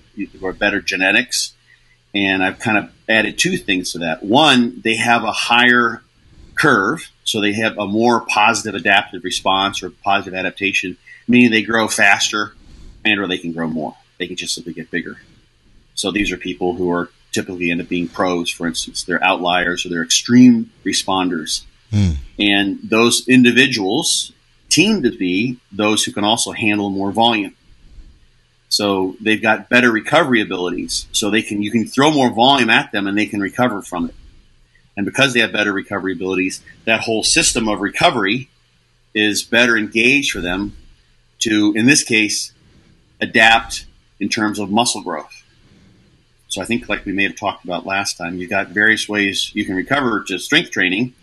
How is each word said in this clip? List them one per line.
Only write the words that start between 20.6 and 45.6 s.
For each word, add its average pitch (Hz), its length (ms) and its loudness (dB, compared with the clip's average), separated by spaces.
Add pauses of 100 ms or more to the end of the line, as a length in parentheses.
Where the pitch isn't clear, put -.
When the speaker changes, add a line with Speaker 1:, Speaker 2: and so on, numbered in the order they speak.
Speaker 1:
responders. 90 800 -4 (280)
Speaker 2:
Hmm. 101 200 2 (260)
Speaker 1:
And 101 440 0
those 113 460 2
individuals 123 1040 2 (380)
team 190 320 4
to 120 140 2
be 98 420 -2 (120)
those 104 340 0
who - 80 -6
can 104 120 -4
also 107 280 0
handle 104 360 -2
more 98 240 -4
volume. 110 420 0 (1120)
So 95 520 0
they've 107 200 2
got 110 280 0
better 123 240 6
recovery 127 480 2
abilities. 90 720 -4
So 107 180 -2
they 110 120 2
can, 104 200 -6
you 104 80 -4
can 110 160 0
throw 143 240 2
more 135 200 2
volume 123 400 4
at 135 220 2
them 101 140 -4
and 98 100 -4
they 104 100 0
can 101 140 -6
recover 101 420 -2
from 85 260 -6
it. - 60 -14 (840)
And 101 100 -4
because 131 280 0
they 120 60 4
have 110 120 0
better 104 200 0
recovery 95 420 -4
abilities, 95 480 -4 (220)
that 110 180 0
whole 110 200 -2
system 123 460 0
of 101 120 -2
recovery 117 680 0 (680)
is 104 300 0
better 117 320 2
engaged 120 560 0
for 101 80 -6
them 92 360 -6 (640)
to, 104 360 2
in 110 100 2
this 139 160 6
case, 107 500 0 (680)
adapt 113 640 2 (320)
in 101 100 -6
terms 107 300 -2
of 101 120 -6
muscle 113 320 0
growth. 80 400 -12 (1080)